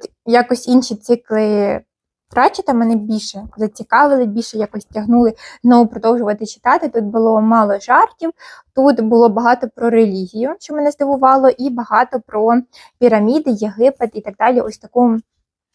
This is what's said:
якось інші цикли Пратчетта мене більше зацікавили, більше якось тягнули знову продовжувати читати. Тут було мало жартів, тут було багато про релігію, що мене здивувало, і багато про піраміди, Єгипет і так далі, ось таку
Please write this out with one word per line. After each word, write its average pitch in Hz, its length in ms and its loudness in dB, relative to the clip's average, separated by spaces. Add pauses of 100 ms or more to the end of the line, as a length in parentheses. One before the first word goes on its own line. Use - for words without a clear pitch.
(260)
якось 240 420 0
інші 247 260 0
цикли 214 840 -2 (500)
Пратчетта 277 420 -2
мене 233 240 0
більше 214 600 -8
зацікавили, 247 680 0
більше 220 320 -6
якось 208 260 -8
тягнули 220 500 0 (280)
знову 240 240 4
продовжувати 220 600 -2
читати. 302 420 -2
Тут 226 160 -4
було 220 360 0
мало 220 380 2
жартів, 330 520 0 (440)
тут 262 260 2
було 226 280 4
багато 240 480 0
про 233 140 -2
релігію, 220 680 -2
що - 160 -14
мене 294 160 0
здивувало, 269 580 2
і 254 220 -2
багато 240 560 -2
про 220 280 0 (440)
піраміди, 240 520 2
Єгипет 220 600 -2
і 214 80 -10
так 208 180 -14
далі, 240 220 2
ось 214 180 -8
таку 240 400 0 (560)